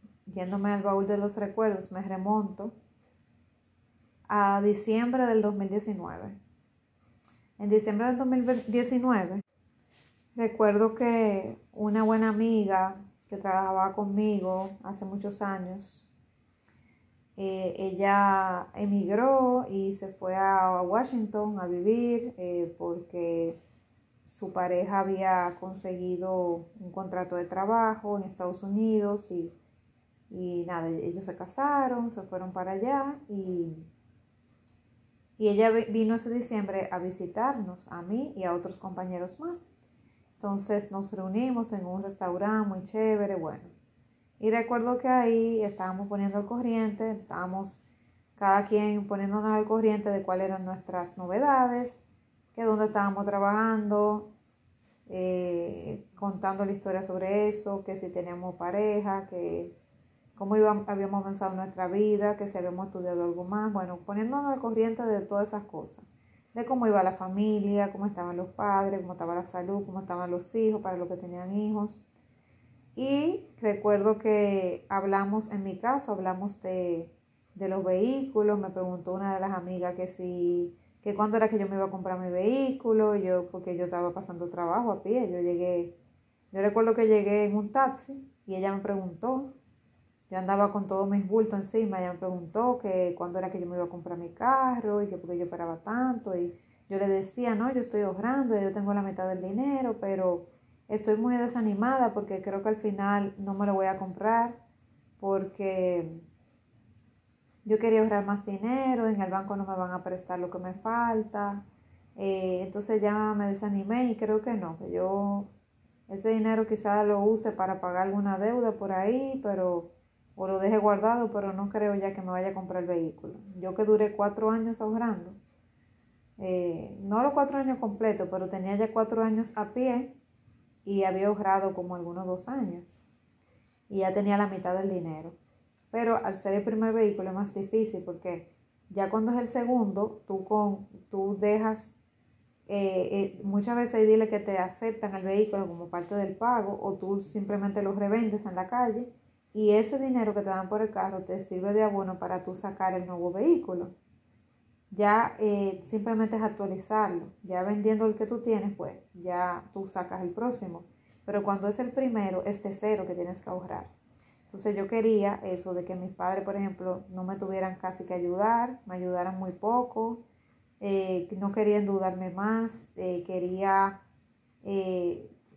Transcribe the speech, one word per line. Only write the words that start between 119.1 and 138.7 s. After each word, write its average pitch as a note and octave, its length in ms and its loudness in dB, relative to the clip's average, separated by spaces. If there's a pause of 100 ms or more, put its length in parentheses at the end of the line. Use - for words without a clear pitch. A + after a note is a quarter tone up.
pero, F3+ 500 -2 (480)
o F#3+ 60 -4
lo F#3+ 140 0
deje G#3+ 180 4
guardado, G#3+ 540 4
pero G3+ 200 -2
no G3 160 -4
creo G#3 280 0
ya G3 180 -2
que G3 80 -8
me F#3 80 -6
vaya F#3 200 -2
a F#3+ 40 -6
comprar F#3 300 -4
el F3 40 -6
vehículo. E3+ 460 -2 (240)
Yo F#3 160 -6
que G#3+ 100 2
duré G#3+ 300 6
cuatro G#3 360 2
años A3+ 300 -2
ahorrando, G#3+ 540 -2 (1040)
eh, F3+ 640 -2
no G#3 220 2
los C#4+ 80 4
cuatro C#4 260 2
años C4 200 0
completos, G#3 520 0
pero F#3+ 180 -2
tenía F#3+ 280 -2
ya A3 160 0
cuatro A3+ 320 2
años A3 320 0
a G#3 180 -6
pie B3+ 400 0 (720)
y G3 180 0
había F#3+ 240 2
ahorrado F#3+ 480 2
como F3+ 220 -6
algunos F3 280 -8
dos F3+ 240 -6
años F#3+ 360 -4 (1040)
y G3 100 -4
ya F#3+ 160 2
tenía G3+ 240 4
la G#3 80 4
mitad F#3 300 -2
del F#3+ 120 0
dinero. E3 460 -6 (560)
Pero A3+ 340 0
al G3 100 -2
ser G3 200 -2
el G3+ 80 2
primer A3 320 2
vehículo G3 360 2
es F#3 40 -6
más G3+ 180 -2
difícil G#3 520 0
porque E3+ 500 -8 (360)